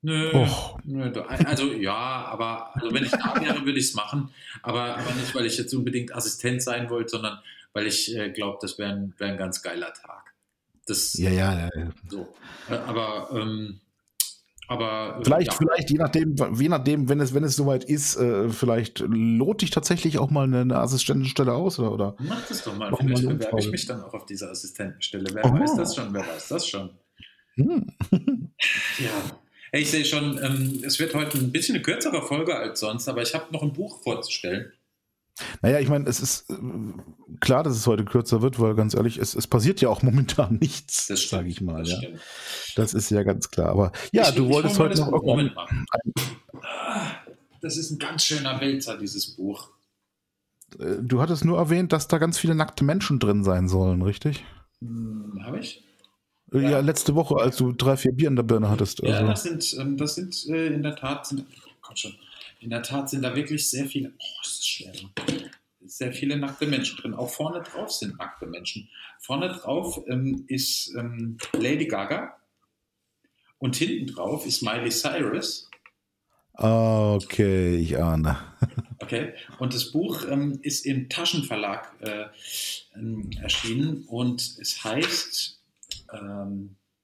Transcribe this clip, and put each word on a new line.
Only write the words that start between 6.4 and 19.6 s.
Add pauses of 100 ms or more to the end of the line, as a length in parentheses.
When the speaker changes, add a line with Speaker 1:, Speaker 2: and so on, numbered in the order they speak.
Speaker 1:
sein
wollte,
sondern (360)
weil
ich,
äh,
glaub,
das
wär
ein,
wär
ein
ganz
geiler
Tag. (540)
Das
Speaker 2:
Ja,
ja,
ja,
ja. (200)
Speaker 1:
so. (360)
Äh,
aber,
ähm, (880)
aber,
äh,
Speaker 2:
Vielleicht,
Speaker 1:
ja.
Speaker 2:
vielleicht,
je
nachdem,
w-,
je
nachdem,
wenn
es,
wenn
es
soweit
ist,
äh,
vielleicht
lote